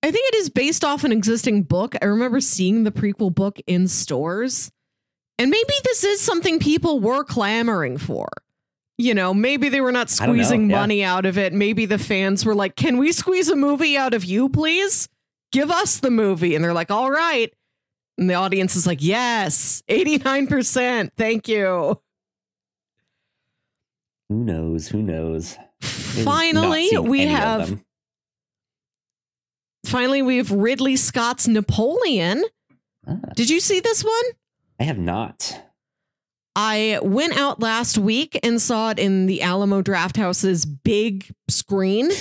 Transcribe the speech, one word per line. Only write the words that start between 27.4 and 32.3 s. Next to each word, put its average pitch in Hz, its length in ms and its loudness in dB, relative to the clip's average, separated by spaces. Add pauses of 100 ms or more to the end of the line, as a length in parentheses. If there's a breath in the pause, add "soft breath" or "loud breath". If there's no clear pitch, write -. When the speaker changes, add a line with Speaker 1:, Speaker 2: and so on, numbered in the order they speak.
Speaker 1:
them. 101 160 -8 (2000)
Speaker 2:
finally, 254 360 0
we 254 160 2
have 202 140 0
Ridley 247 440 2
Scott's 247 520 0
Napoleon. 233 960 2 (640)